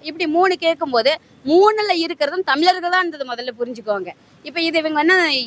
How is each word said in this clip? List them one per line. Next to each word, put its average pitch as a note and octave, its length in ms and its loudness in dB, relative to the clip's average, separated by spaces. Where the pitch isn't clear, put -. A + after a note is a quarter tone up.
இப்படி D#4+ 240 -6
மூணு F4 300 2
கேட்கும்போது D4+ 560 0
மூணுல G#4 540 4
இருக்கிறதும் E4 520 -4
தமிழர்கள் F4 440 2
தான் F#4 100 2
இருந்தது D4 220 -8
முதல்ல B3 260 -8
புரிஞ்சுக்கோங்க. G#3+ 580 -6
இப்ப D4 160 -10
இது E4 180 0
இவங்க D#4 220 0
என்ன E4 140 4